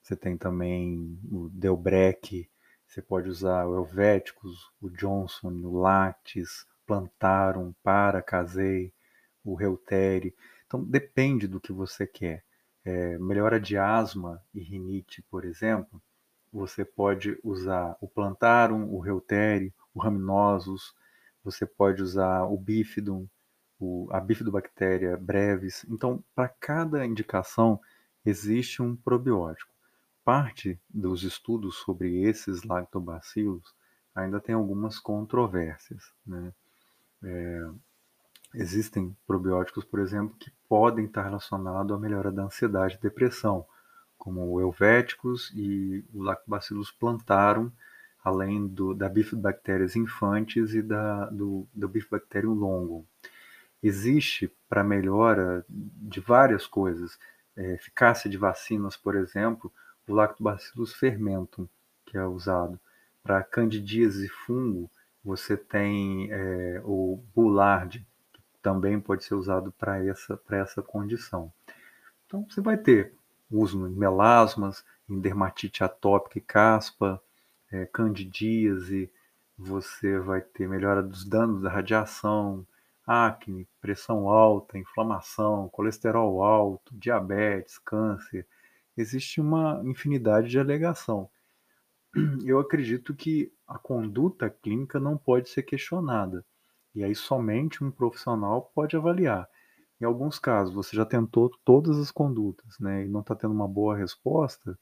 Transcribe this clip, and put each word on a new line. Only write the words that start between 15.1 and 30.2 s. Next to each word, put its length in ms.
por 200
exemplo, 560
você 320
pode 580
usar 560
o 80
Plantarum, 840
o 60
Reuteri, 760
o 80
Raminosus, 960
você 220
pode 380
usar 400
o 120
Bifidum, 720
o, 320
a 80
Bifidobactéria 1000
brevis. 720
Então, 340
pra 120
cada 560
indicação, 760
existe 600
um 120
probiótico, 800